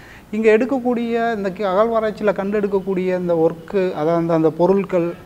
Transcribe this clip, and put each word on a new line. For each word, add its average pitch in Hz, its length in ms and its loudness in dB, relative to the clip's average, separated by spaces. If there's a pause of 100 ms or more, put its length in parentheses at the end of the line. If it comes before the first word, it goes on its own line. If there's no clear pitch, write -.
(300)
இங்க 214 260 4
எடுக்கக்கூடிய 233 800 -2
இந்த 196 200 -4
கி-, 214 100 -4
அகழ்வாராய்ச்சியில 214 680 0
கண்டெடுக்கக்கூடிய 190 840 -2
இந்த 175 160 0
ஒர்க்கு, 170 580 0
அதாவது 156 220 0
அந்த, 170 200 0
அந்த 160 160 2
பொருட்கள் 175 640 2 (120)